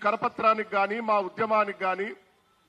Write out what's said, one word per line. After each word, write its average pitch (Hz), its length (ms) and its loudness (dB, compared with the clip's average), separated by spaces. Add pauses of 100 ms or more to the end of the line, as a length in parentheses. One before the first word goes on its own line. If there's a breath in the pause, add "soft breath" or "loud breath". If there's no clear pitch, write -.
కరపత్రానికి 220 720 0
కానీ 202 220 0 (100)
మా 214 80 4 (120)
ఉద్యమానికి 208 580 -2
కానీ 190 240 -2 (600)